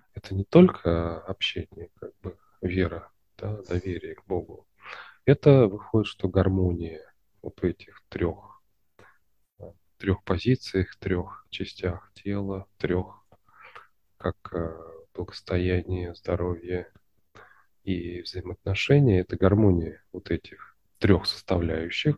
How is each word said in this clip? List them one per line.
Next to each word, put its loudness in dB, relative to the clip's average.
это -10
не -2
только 4
общение, -8
как -16
бы, -12
вера, -2
да, -8
доверие -6
к -20
Богу. -8
Это 8
выходит, -2
что -6
гармония 0
вот -16
в -2
этих -8
трёх, -8
э, -18
трёх -2
позициях, -2
трёх -6
частях -10
тела, -8
трёх, -4
как, -4
э, -6
благосостояние, -4
здоровье -6
и -6
взаимоотношения, 2
это -4
гармония 4
вот -10
этих -8
трёх 4
составляющих. -2